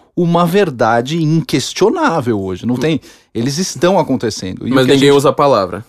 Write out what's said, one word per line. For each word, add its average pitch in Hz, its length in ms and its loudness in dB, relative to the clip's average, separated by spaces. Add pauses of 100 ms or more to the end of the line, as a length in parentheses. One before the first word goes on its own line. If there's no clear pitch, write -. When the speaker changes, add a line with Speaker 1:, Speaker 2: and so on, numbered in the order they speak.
(160)
Speaker 1:
uma 170 300 2
verdade 143 760 0
inquestionável 156 1200 0
hoje, 95 220 -8
não 123 140 -2
tem, 156 240 -2 (320)
eles 135 240 -4
estão 180 400 0
acontecendo. 117 680 -4
E 117 60 -2
o - 20 0
Speaker 2:
Mas 131 120 4
Speaker 1:
que 139 60 4
a - 20 6
Speaker 2:
ninguém 139 160 4
Speaker 1:
gente 143 80 6
Speaker 2:
usa 143 100 2
a 131 60 2
palavra. 107 540 0